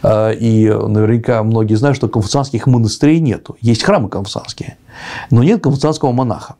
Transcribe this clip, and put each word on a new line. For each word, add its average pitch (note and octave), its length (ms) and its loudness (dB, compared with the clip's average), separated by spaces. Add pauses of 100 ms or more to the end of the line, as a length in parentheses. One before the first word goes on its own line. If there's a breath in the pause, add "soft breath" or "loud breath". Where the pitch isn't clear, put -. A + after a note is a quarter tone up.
Э, G#2+ 320 2
и A2 360 2
наверняка G#2+ 720 0
многие A2 320 2
знают, C3+ 220 2
что - 100 -2
конфуцианских B2+ 580 -2
монастырей B2+ 540 2
нету. B2 400 -4
Есть A2+ 240 0
храмы F3+ 260 0
конфуцианские, - 680 -10 (520 loud breath)
но A#2+ 140 4
нет G3 180 2
конфуцианского C#3 520 0
монаха. A#2+ 460 -4